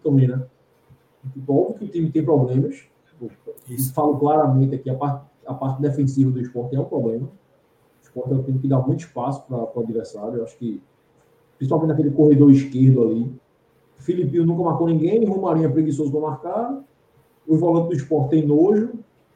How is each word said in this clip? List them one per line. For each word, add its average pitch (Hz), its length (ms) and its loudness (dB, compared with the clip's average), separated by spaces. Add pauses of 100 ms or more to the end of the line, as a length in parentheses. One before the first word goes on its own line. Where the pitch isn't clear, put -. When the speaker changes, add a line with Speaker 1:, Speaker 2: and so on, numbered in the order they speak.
Speaker 1:
também, 135 240 4
né? 131 160 -6 (920)
Tipo, 135 200 -4
óbvio 185 240 0
que 208 80 -12
o - 40 -10
time 160 220 -2
tem 156 120 0
problemas, 135 520 0 (320)
tipo, 117 240 -16 (380)
Speaker 2:
Isso. 123 240 -6
Speaker 1:
falo 147 240 0
claramente 135 580 2
aqui, - 140 -8
a 123 60 -4
parte, 143 300 -6 (200)
a 135 80 -12
parte 135 280 -6
defensiva 135 500 0
do 123 100 -4
Sport 120 320 -8
é 135 60 -2
um - 60 -4
problema. 120 400 -4
O - 800 -20
Sport 127 280 -10
é 135 40 0
um 131 80 -2
time 131 160 -4
que 139 80 -4
dá 135 120 2
muito - 220 -2
espaço 131 420 -8
pra, 123 160 -8
pro 117 220 -6
adversário, 110 560 -8
eu 110 60 -4
acho - 140 -14
que, 110 240 -10 (760)
principalmente 156 320 0
naquele 143 220 0
corredor 147 400 8
esquerdo 131 520 4
ali, 113 300 -2 (680)
Filipinho 170 460 0
nunca 170 180 0
marcou 165 240 0
ninguém, 175 380 2
Romarinho 185 400 0
é 139 40 0
preguiçoso 147 420 -2
pra 151 100 -2
marcar, 190 600 -6 (640)
os 156 120 4
volantes 170 300 2
do 175 60 -2
Sport 139 340 -2
tem 156 160 2
nojo, 202 460 2 (440)